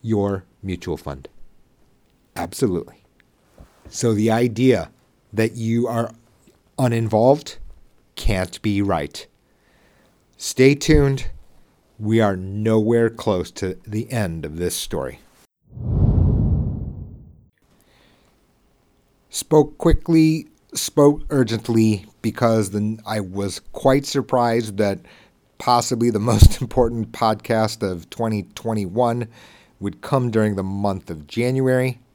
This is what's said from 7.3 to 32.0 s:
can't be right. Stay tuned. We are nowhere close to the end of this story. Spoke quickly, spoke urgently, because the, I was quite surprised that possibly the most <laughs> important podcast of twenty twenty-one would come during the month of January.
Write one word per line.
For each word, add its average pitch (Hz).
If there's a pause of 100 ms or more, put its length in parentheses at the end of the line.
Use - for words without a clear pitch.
can't 95
be 101
right. 85 (1120)
Stay 135
tuned. 139 (720)
We 110
are 98
nowhere 110
close 98
to 92
the 107
end 87
of 78
this 87
story. 67 (4000)
Spoke -
quickly, 160 (260)
spoke 147
urgently, 113 (160)
because 113
the, 107
I 107
was 98 (140)
quite 139
surprised 117
that 101 (580)
possibly 120
the 107
most 107
<laughs> -
important 117
podcast 110
of 90
twenty 110 (120)
twenty-one 113 (540)
would 98
come 123
during 107
the 95
month 98
of 78
January. 127 (140)